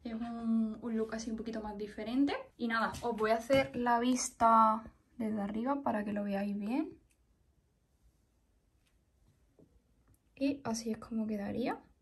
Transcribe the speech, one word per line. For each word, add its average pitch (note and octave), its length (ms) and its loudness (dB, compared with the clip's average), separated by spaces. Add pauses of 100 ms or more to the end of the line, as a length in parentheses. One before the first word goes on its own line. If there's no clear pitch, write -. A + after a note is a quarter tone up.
Es A3+ 120 -8
un, A3+ 640 0
un A3+ 160 -4
look A3 180 -2
así A3+ 160 -6
un A3 60 -4
poquito A3+ 240 -6
más G#3 160 -8
diferente. A#3 580 0 (220)
Y A#3+ 100 -4
nada, A3+ 260 2 (100)
os A#3 140 0
voy G#3+ 140 2
a A3+ 60 6
hacer C4+ 400 2
la A#3+ 240 4
vista A3+ 840 4 (340)
desde G#3+ 240 -2
arriba A#3 420 -2
para A3 220 0
que G3+ 80 -6
lo G3+ 120 -2
veáis G3+ 340 -2
bien. C4+ 400 -4 (3500)
Y C#4 240 -2
así A3+ 260 -6
es A3 80 -6
como A3 280 -8
quedaría. G#3+ 540 -6 (220)